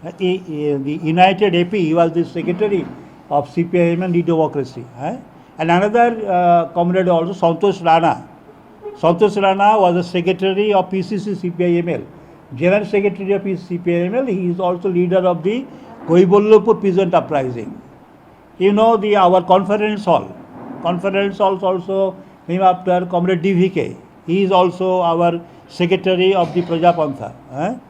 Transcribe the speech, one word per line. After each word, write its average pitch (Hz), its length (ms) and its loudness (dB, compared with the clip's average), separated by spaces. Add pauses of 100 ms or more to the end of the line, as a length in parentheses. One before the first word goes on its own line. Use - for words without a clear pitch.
Uh, 170 160 -12
he, 185 180 0
he, 151 360 -4
the 139 200 -4 (100)
United 185 520 2
A 175 100 2
P, 180 200 -2
he 156 80 -2
was 165 200 2
the 170 120 0
secretary 180 600 -4 (440)
of 147 200 -2
C 170 140 -2
P 175 160 -2
I 170 60 4
M 170 180 -2
and 180 100 -2
New 170 80 2
Democracy, 151 640 -2 (120)
eh? 165 200 -8 (400)
And 165 140 -2
another, 214 580 2
uh, 175 440 2
comrade 175 340 0
also, 170 260 0
Santosh 175 500 0
Rana. 165 440 2 (680)
Santosh 196 440 2
Rana 196 380 2
was 180 160 4
the 180 80 0
secretary 185 680 -2
of 185 180 0
P 190 100 -2
C 196 160 -6
C 196 160 -6
C 180 160 -6
P 175 160 -2
I 175 40 2 (100)
M 170 100 -4
L. 127 120 -4 (520)
General 180 320 0
secretary 196 460 -2
of 196 280 -4
C - 180 -8
P 175 180 -2
I 175 100 0
M 202 100 -4
L, 262 120 -2
he 185 220 -2
is 175 100 -4
also 180 300 -2
leader 180 280 0
of 180 260 0
the 226 220 -2 (400)
Kaivallyapur 208 760 4
Peasant 185 320 0
Uprising. 131 680 -2 (760)
You 196 140 4
know, 220 240 4
the, 208 180 0
our 185 280 4
conference 202 640 0
hall. 139 300 0 (480)
Conference 190 560 -2
hall 196 260 2
also 190 500 -2 (320)
named 180 140 -2
after 180 460 2
Comrade 180 340 -2
D 196 120 0
V 180 160 2
K. 139 280 -6 (300)
He 190 160 0
is 185 80 0
also 185 500 2
our 170 400 0 (260)
secretary 185 680 0
of 165 180 0
the 175 80 -2
Prajapantha, 165 720 -2 (180)
eh? 175 260 -6 (120)